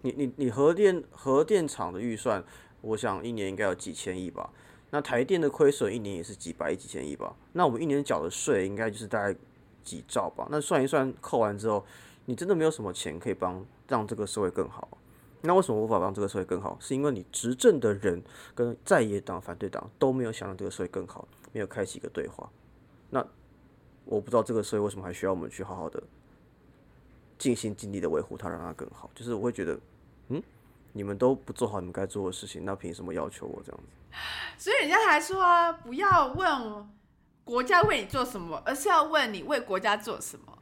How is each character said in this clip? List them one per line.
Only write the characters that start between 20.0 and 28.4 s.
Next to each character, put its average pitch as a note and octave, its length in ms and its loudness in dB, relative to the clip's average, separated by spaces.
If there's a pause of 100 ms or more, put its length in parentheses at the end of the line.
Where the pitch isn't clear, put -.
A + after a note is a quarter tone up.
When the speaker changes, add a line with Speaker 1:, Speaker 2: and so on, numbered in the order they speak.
Speaker 1:
没 B2+ 120 0
有 A2 80 -4
想 F#2+ 160 -8
让 F#2+ 80 -8
这 G2 80 -8
个 G2+ 60 -4
社 - 120 -6
会 - 60 -4
更 F2 180 -6
好， - 200 -14 (260)
没 A2 80 -6
有 G2+ 60 -2
开 G2+ 180 -4
启 - 140 -10
一 - 20 -14
个 - 100 -10
对 - 160 -4
话。 - 220 -12 (640)
那 - 140 -2 (800)
我 G#2 160 0
不 - 100 -10
知 B2 60 4
道 A2+ 60 6
这 A#2+ 100 -2
个 A2 100 2
社 G#2+ 140 -2
会 G#2 80 2
为 G2+ 60 0
什 G2+ 80 -10
么 F#2+ 60 -10
还 F2+ 80 -8
需 - 120 -8
要 F#2+ 80 2
我 F#2 40 0
们 D#2 120 -8
去 - 140 -10
好 F#2 140 -8
好 D#2+ 120 -6
的 - 140 -8 (1400)
尽 B2+ 160 2
心 G#2+ 220 -6
尽 G2+ 160 -12
力 G2+ 80 -6
的 F2 80 -2
维 D2+ 120 0
护 - 160 -8
它， F#2+ 120 -8